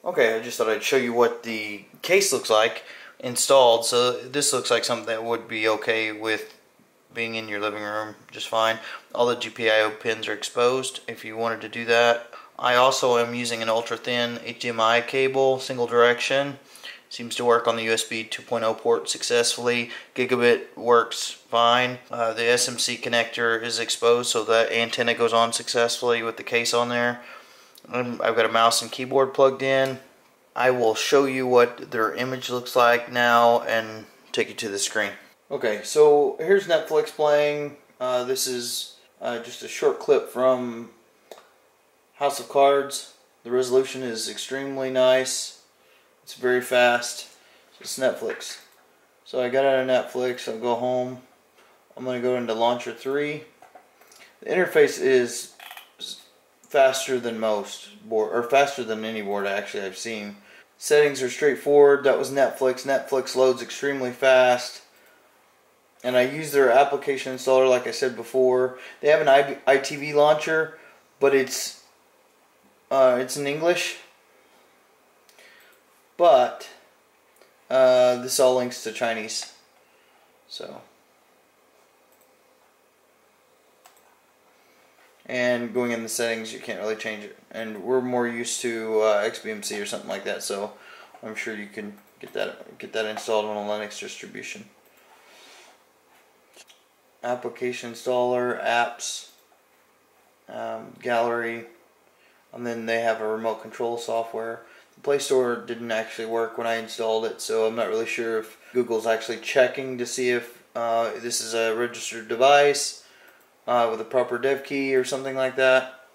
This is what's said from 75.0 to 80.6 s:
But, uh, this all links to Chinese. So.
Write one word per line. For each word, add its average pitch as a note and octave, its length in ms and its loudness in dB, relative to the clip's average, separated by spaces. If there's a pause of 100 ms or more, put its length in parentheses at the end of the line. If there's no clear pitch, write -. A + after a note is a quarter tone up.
But, C#3 500 4 (1000)
uh, B2+ 480 6
this B2+ 220 -4
all B2+ 180 4
links B2 280 -4
to A2 80 -6
Chinese. A2+ 600 -6 (920)
So. - 340 -16 (4000)